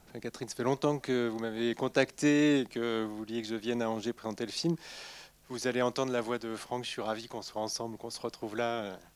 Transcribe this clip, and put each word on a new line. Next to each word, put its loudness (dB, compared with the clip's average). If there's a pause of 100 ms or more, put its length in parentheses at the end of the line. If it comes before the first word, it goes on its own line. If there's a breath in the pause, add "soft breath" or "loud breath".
enfin, -12
Catherine, -8
ça -10
fait -2
longtemps 2
que 2
vous -2
m'avez 0
contacté 6
et -2
que 0
vous -6
vouliez -4
que -4
je -2
vienne 0
à 2
Angers 0
présenter -6
le -4
film. 2 (760 loud breath)
Vous -4
allez 2
entendre 2
la 2
voix -2
de -4
Franck, -4
je -6
suis -6
ravi -2
qu'on -8
soit -6
ensemble, -4
qu'on -10
se -10
retrouve -6
là, 0
euh, -6 (200)